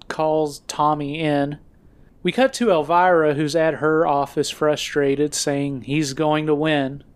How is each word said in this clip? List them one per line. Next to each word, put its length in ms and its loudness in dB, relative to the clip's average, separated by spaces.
calls 600 -2
Tommy 520 -2
in. 380 0
We 100 -2
cut 220 2
to 160 0
Elvira, 640 4
who's 220 -2
at 200 2
her 300 2
office 460 -2
frustrated, 840 0
saying 480 -4
he's 320 -2
going 320 0
to 80 2
win, 500 -2